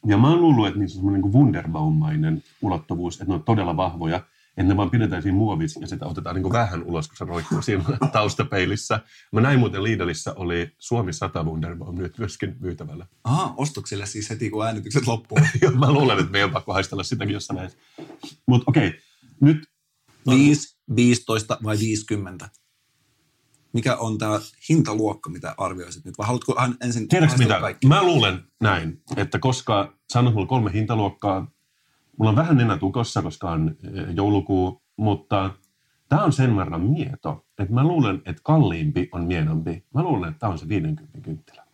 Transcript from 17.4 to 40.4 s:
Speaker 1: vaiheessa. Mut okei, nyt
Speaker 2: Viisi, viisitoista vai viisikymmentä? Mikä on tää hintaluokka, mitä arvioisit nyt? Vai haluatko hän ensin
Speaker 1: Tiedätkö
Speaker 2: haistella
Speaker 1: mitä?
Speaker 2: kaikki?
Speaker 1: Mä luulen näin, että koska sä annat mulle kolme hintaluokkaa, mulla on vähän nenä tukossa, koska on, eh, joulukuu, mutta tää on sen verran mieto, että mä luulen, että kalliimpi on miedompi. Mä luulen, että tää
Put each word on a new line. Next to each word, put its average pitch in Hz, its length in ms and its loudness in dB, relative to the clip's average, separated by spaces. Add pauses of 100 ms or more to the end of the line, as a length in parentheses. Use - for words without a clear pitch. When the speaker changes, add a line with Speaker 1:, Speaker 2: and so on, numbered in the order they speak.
Speaker 1:
vaiheessa. 92 240 -10 (680)
Mut 123 220 4
okei, 120 260 2 (480)
nyt 156 260 4 (640)
Speaker 2:
Viisi, 143 480 4 (180)
viisitoista 117 680 2
vai 107 160 -2
viisikymmentä? 104 680 -4 (1200)
Mikä 120 220 0
on 110 220 -4
tää 107 220 -2 (300)
hintaluokka, 107 600 0
mitä 82 280 -10
arvioisit 90 480 -8
nyt? - 120 -16
Vai 104 100 -6
haluatko 123 320 -2
hän 123 220 0
ensin 117 260 -4
Speaker 1:
Tiedätkö 165 240 6
Speaker 2:
haistella 123 240 4
Speaker 1:
mitä? 90 60 0
Speaker 2:
kaikki? 104 260 0
Speaker 1:
Mä 185 160 6
luulen 113 400 2 (180)
näin, 87 400 0 (160)
että 101 220 -2
koska 123 540 0 (200)
sä 123 60 4
annat 120 140 4
mulle 98 140 0
kolme 110 260 0
hintaluokkaa, 104 760 -2 (680)
mulla 110 120 4
on 104 60 4
vähän 160 220 4
nenä 113 200 2
tukossa, 98 440 -2
koska 85 300 -6
on, 80 320 -2
eh, 90 320 -8
joulukuu, 95 680 0 (160)
mutta 98 560 -2 (560)
tää 175 140 4
on 170 100 2
sen 123 240 2
verran 85 240 -2
mieto, 135 640 -4 (140)
että 98 140 -4
mä 127 100 2
luulen, 135 420 2
että 82 180 -10
kalliimpi 85 680 2
on 85 140 -4
miedompi. 82 680 -2
Mä 143 100 0
luulen, 107 260 -2
että 78 100 -12
tää 113 100 -2